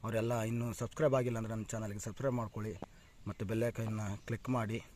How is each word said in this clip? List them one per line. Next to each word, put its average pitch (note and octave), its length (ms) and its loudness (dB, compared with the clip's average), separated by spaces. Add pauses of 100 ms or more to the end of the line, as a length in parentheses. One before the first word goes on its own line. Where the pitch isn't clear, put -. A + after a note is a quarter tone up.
ಅವರೆಲ್ಲ A2+ 380 2
ಇನ್ನೂ A#2 320 2
ಸಬ್ಸ್ಕ್ರೈಬ್ C3+ 420 4
ಆಗಿಲ್ಲ A#2+ 220 2
ಅಂದರೆ A2 160 -2
ನನ್ನ A2 100 -2
ಚಾನಲ್ಗೆ G#2+ 360 -4
ಸಬ್ಸ್ಕ್ರೈಬ್ B2 360 -2
ಮಾಡ್ಕೊಳ್ಳಿ, G#2+ 400 -2 (520)
ಮತ್ತು G2+ 180 -4
ಬೆಲ್ A2+ 180 2
ಐಕಾನ್ನ A2 380 0 (260)
ಕ್ಲಿಕ್ A#2+ 220 -4
ಮಾಡಿ A2+ 340 2 (120)